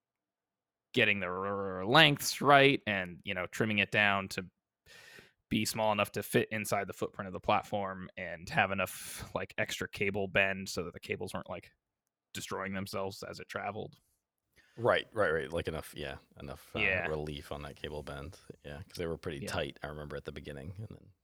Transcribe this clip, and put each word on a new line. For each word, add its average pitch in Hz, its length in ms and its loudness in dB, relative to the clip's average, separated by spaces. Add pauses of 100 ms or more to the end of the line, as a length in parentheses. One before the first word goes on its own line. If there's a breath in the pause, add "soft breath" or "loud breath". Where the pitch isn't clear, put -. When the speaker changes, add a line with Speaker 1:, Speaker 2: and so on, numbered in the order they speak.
(920)
Speaker 1:
getting 107 260 6
the 92 80 -2
r-, 95 580 -2
lengths 143 560 6
right 139 460 8
and, 92 360 -2
you 98 100 -6
know, 90 140 -2
trimming 110 320 2
it 98 120 2
down 101 380 4
to 95 160 -6 (1040 loud breath)
be 107 160 2
small 107 260 2
enough 104 200 4
to 104 120 -4
fit - 280 2
inside 104 360 -2
the 92 60 -10
footprint - 340 -6
of 92 60 -10
the 92 60 -8
platform 95 760 0
and 85 320 -8
have 101 220 4
enough, - 540 -4 (100)
like, 95 220 -4
extra 101 320 -4
cable 98 380 -2
bend 98 420 2
so 90 140 -4
that 85 100 -8
the - 60 -16
cables 92 340 -6
weren't, 90 160 -8
like, 90 220 -12 (600)
destroying 95 400 -6
themselves 98 500 -4
as 95 160 -10
it - 100 -14
traveled. 101 460 -6 (840 soft breath)
Speaker 2:
Right, 107 360 6
right, 98 180 4
right. 78 200 0
Like, 82 160 -2
enough, 78 300 -6
yeah, 69 180 -6 (240)
enough, 71 360 -12
uh, - 40 -2
Speaker 1:
Yeah. 95 280 2
Speaker 2:
relief 76 440 -4
on 71 120 -8
that 71 120 -12
cable 76 280 -6
bend. 71 340 -10 (260)
Yeah, 73 200 -12
'cause - 140 -16
they 85 100 -2
were 82 100 -4
pretty 78 220 -8
Speaker 1:
Yeah. - 100 -6
Speaker 2:
tight, 80 340 -2
I 73 40 -8
remember, 73 280 -8
at 71 100 -8
the 78 60 -8
beginning, 73 460 -10
and 107 120 -12
then - 220 -18 (120)